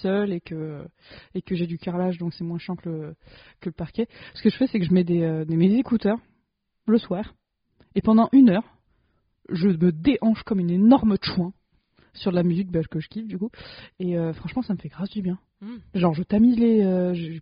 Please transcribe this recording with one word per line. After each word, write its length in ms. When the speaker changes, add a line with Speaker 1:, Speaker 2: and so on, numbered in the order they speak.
Speaker 1:
seule 300
et 80
que, 440
et 80
que 120
j'ai 120
du 120
carrelage, 400
donc 160
c'est 100
moins 140
chiant 180
que 120
le, 260
que 100
le 40
parquet. 340
Ce 80
que 80
je 60
fais, 100
c'est 120
que 80
je 60
mets 120
des, 180
euh, 220
des, 120
mes 220
écouteurs 400
le 120
soir, 360
et 60
pendant 300
une 180
heure, 260
je 200
me 220
déhanche 520
comme 180
une 100
énorme 520
chouin 300
sur 160
de 60
la 60
musique, 280
bah, 180
que 120
je 80
kiffe, 180
du 120
coup. 120
Et, 200
euh, 160
franchement, 280
ça 120
me 40
fait 120
grave 180
du 140
bien. 160
Speaker 2:
Mm. 140
Speaker 1:
Genre, 200
je 80
tamise 360
les, 260
euh, 300
j'ai 280